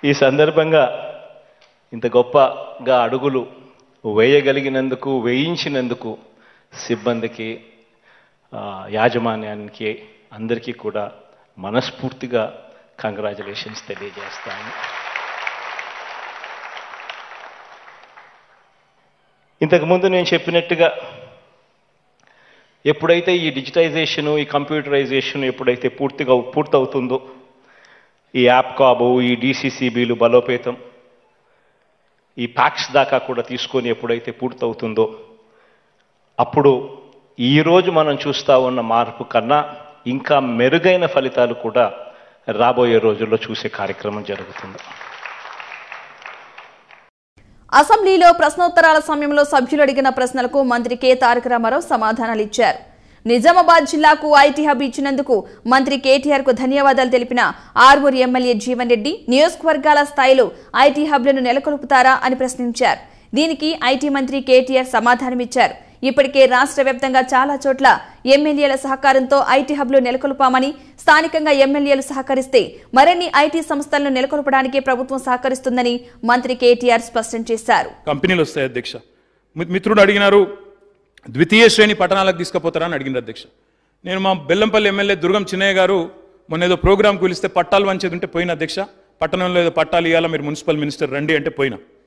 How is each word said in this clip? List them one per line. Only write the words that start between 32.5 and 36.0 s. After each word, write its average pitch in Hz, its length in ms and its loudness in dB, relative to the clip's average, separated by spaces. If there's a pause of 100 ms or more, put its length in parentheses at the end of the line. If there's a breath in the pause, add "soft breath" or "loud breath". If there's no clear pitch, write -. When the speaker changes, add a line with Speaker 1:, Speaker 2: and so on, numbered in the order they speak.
Speaker 1:
దాకా 135 260 2
కూడా 123 240 -4
తీసుకొని 120 480 -6
ఎప్పుడైతే 117 420 -4
పూర్తవుతుందో, 113 880 -4 (1200)